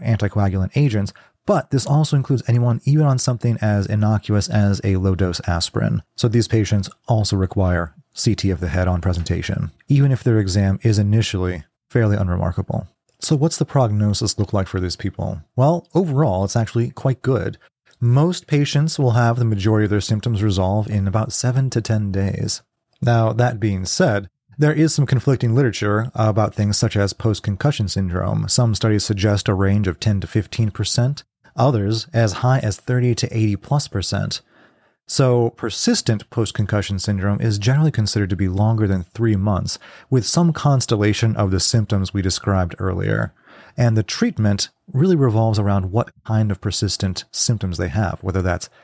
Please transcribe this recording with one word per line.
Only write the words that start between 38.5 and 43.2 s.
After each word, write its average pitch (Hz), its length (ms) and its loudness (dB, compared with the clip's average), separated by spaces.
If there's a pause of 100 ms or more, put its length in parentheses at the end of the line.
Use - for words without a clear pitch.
than 95 140 0
three 110 340 -2
months, 98 440 -2 (280)
with 131 160 2
some 170 300 2
constellation 110 800 0
of 101 140 0
the 95 100 2
symptoms 101 540 0
we 101 80 -2
described 92 560 -2
earlier. 98 560 -2 (420)